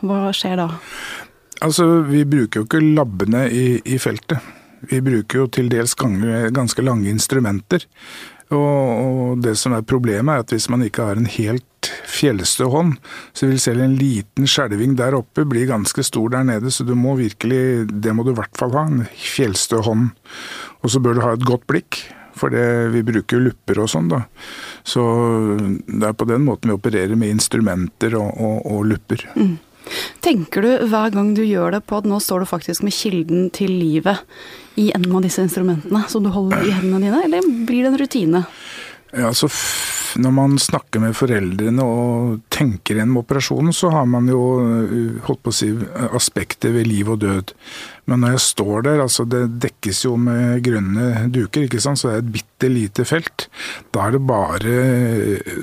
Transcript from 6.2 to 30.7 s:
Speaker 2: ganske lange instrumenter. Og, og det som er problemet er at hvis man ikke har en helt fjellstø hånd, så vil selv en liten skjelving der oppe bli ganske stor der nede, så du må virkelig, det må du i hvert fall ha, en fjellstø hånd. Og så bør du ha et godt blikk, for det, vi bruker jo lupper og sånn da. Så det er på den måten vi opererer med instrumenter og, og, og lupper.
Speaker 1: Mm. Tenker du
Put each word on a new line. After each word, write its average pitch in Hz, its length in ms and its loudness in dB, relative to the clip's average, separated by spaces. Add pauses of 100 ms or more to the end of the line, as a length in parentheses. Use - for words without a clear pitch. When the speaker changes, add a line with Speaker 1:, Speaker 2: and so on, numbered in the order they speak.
Speaker 2:
ganske 123 320 0
lange 113 300 2
instrumenter. 110 720 0 (680)
Og, 147 60 2
og 131 840 0
det 117 160 0
som 127 160 0
er 113 140 -2
problemet 123 480 2
er 127 80 0
at - 100 -6
hvis 113 160 -2
man 123 160 2
ikke 110 240 -2
har 101 80 0
en 117 140 2
helt 117 380 -4 (440)
fjellstø 123 560 0
hånd, 151 300 2 (340)
så - 160 0
vil 131 100 2
selv 123 220 0
en 131 160 4
liten 127 500 0
skjelving 123 520 2
der 127 180 2
oppe 151 320 -2
bli 120 180 2
ganske 123 380 -2
stor 113 300 0
der 131 100 2
nede, 120 260 0
så 123 140 -4
du 123 100 0
må 123 220 2
virkelig, 123 720 0
det 107 240 -2
må 117 140 0
du 131 80 2
i - 20 -2
hvert 107 240 -6
fall 123 160 0
ha, 156 140 2
en 123 180 0
fjellstø - 800 -2
hånd. 113 240 2 (760)
Og 117 80 0
så 135 80 2
bør 120 160 2
du 120 80 2
ha 120 80 2
et 120 160 0
godt 120 220 0
blikk, - 320 -4 (340)
for 135 160 -2
det, 120 140 2 (260)
vi 117 160 2
bruker 113 300 0
jo 127 100 4
lupper 104 340 -4
og 110 80 -2
sånn 165 220 0
da. 139 80 0 (640)
Så - 160 -2 (840)
det 107 260 -2
er 107 60 -6
på 113 100 0
den 120 160 2
måten 113 260 0
vi 101 60 0
opererer 104 400 0
med 107 160 0
instrumenter 107 880 -2
og, 104 160 -4
og, 110 220 -2 (100)
og 104 240 -2
lupper. - 400 -4
Speaker 1:
Mm. 185 240 0 (640)
Tenker 196 400 0
du 233 80 4 (220)